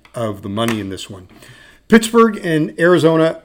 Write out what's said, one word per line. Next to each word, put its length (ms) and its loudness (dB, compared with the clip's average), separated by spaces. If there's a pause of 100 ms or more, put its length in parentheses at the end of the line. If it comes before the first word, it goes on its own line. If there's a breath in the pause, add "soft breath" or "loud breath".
(140)
of 300 -8
the 60 -10
money 300 -4
in 100 -10
this 200 -12
one. 200 -20 (580 loud breath)
Pittsburgh 560 2
and 360 -2
Arizona, 640 2